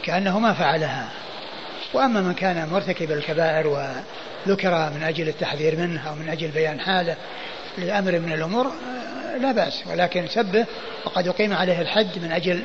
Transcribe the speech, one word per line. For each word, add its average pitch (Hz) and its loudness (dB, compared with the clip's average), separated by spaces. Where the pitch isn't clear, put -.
كأنه 185 2
ما 226 4
فعلها. 156 0
وأما 240 4
من 180 2
كان 175 0
مرتكب 175 0
الكبائر 156 2
وذكر 156 0
من 151 -4
أجل 160 0
التحذير 156 2
منه 160 -2
أو 147 -6
من 156 -6
أجل 160 -2
بيان 156 0
حاله 180 2
لأمر 190 2
من 165 -2
الأمور، 185 0
آه، 247 -6
لا 262 2
بأس، 214 0
ولكن 175 0
سبه 220 2
وقد 180 0
أقيم 208 2
عليه 175 2
الحد 190 0
من 170 -4
أجل 175 0